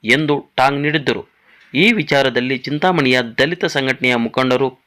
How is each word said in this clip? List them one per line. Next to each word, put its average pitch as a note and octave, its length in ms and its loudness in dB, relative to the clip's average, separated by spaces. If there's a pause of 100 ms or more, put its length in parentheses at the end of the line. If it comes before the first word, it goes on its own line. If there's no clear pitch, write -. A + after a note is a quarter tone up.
ಎಂದು C#3+ 520 0
ಟಾಂಗ್ C#3 260 0
ನೀಡಿದ್ದರು. D3 420 -4 (500)
ಈ F3+ 200 4
ವಿಚಾರದಲ್ಲಿ C3+ 640 0
ಚಿಂತಾಮಣಿಯ C#3+ 640 0
ದಲಿತ C3 440 -2
ಸಂಘಟನೆಯ C3 500 -2
ಮುಖಂಡರು B2+ 540 0 (180)